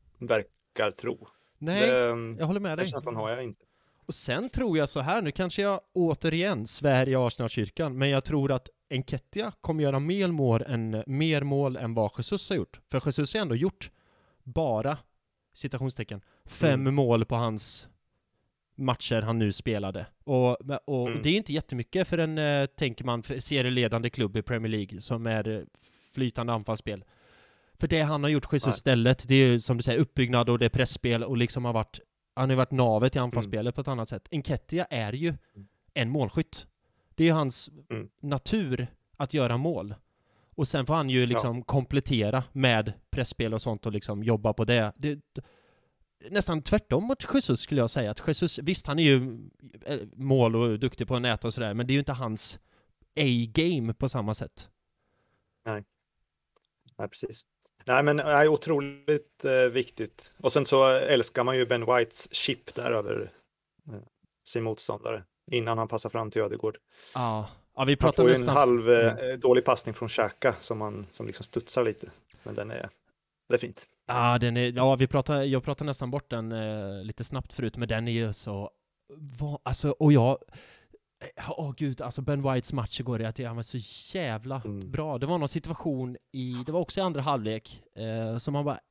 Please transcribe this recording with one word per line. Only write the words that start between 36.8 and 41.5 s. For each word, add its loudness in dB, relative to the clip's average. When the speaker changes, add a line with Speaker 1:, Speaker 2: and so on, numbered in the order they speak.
Speaker 2:
Det 4
är 8
ju 6
hans -2
Speaker 1:
Mm. -8
Speaker 2:
natur -2
att -6
göra 2
mål. -4
Och -2
sen -2
får 2
han 0
ju 4
Speaker 1:
Ja. 4
Speaker 2:
liksom 0